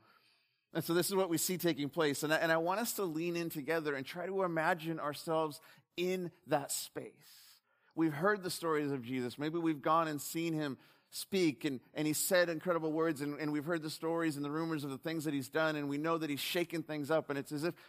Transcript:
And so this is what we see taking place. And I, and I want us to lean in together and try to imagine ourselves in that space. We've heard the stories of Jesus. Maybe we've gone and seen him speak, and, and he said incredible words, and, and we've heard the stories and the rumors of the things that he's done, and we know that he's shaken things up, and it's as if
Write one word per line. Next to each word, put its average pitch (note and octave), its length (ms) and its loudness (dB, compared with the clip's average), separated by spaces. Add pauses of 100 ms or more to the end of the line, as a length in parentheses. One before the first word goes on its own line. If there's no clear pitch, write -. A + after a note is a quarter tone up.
(720)
And D#3+ 100 -2
so E3 120 0
this F3 160 4
is G3 40 0
what F#3+ 140 4
we E3 80 2
see F3 220 0
taking C#3+ 320 0
place. D3+ 320 2
And D3+ 100 0
I, D#3 60 4
and E3 120 2
I E3 60 4
want F3 240 0
us A#3 140 -2
to G#3 100 -2
lean E3+ 320 -2
in E3 140 -2
together D3+ 440 -2
and C3 120 -4
try F3 180 -8
to F#3+ 200 -2
imagine E3 540 0
ourselves D3+ 640 -2 (380)
in F3+ 320 0 (160)
that C#3 260 0
space. - 400 -6 (840)
We've D#3+ 200 4
heard G3 280 2
the F3+ 60 -6
stories D3+ 420 0
of C3+ 120 -2
Jesus. B2 360 -4
Maybe D#3 200 -2
we've D#3+ 240 0
gone D#3+ 260 4
and D3+ 100 -4
seen E3 360 -2
him D3 240 -2 (360)
speak, E3 520 2
and, C3 120 -2 (140)
and D3+ 140 0
he D3+ 80 2
said F3+ 340 4
incredible E3 420 0
words, D#3+ 300 2
and, D3 180 -4
and D3+ 140 -2
we've D3 140 -2
heard E3 160 0
the D#3 80 -6
stories E3 460 0
and C#3+ 60 -4
the C#3+ 80 -2
rumors D#3+ 320 -2
of D3 60 -4
the C3+ 80 -4
things D#3+ 280 -4
that D3+ 100 0
he's C3 160 -4
done, D#3 260 2
and D3 100 -2
we C#3+ 120 -2
know D#3+ 180 2
that D#3 140 -2
he's C#3 100 -4
shaken F3 420 -2
things D3 280 -4
up, D#3 180 4
and C#3 100 -2
it's C#3 140 -6
as D3 120 -2
if E3+ 100 -2 (140)